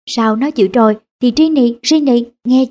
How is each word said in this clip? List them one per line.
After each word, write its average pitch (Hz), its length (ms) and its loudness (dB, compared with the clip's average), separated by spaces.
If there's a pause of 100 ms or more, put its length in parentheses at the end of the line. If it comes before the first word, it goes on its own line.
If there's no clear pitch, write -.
Sao 220 300 -2
nó 269 140 -2
chịu 202 220 0
rồi, 220 260 2 (220)
"Thì 247 160 0
Rini, 285 460 0
Rini, 269 420 0 (200)
nghe 254 260 2